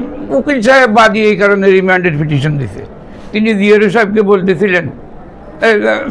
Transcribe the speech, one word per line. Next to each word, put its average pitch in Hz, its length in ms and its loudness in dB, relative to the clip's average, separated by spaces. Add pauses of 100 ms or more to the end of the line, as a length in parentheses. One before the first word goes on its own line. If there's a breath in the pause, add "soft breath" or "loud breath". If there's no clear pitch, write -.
(280)
উকিল 269 340 -2
সাহেব 254 280 4
বাদী 214 300 2
এই 214 160 2
কারণে 196 340 2
রিমান্ডের 185 480 2
পিটিশন 147 400 -2
দিছে। 107 260 -8 (480 loud breath)
তিনি 214 220 0
ডিআরও 208 360 4
সাহেবকে 214 320 0
বলতেছিলেন, 185 680 0 (720)
এ, 220 180 2 (300)